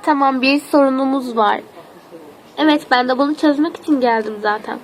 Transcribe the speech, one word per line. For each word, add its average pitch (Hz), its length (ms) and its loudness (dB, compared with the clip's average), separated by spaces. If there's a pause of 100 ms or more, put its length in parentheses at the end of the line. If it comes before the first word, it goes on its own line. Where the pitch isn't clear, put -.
Tamam, 277 400 0
bir 277 180 2
sorunumuz 269 760 0
var. 214 240 2 (960)
Evet, 302 320 2
ben 247 180 2
de 254 100 0
bunu 285 160 0
çözmek 302 420 0
için 285 240 -2
geldim 220 420 0
zaten. 214 420 -4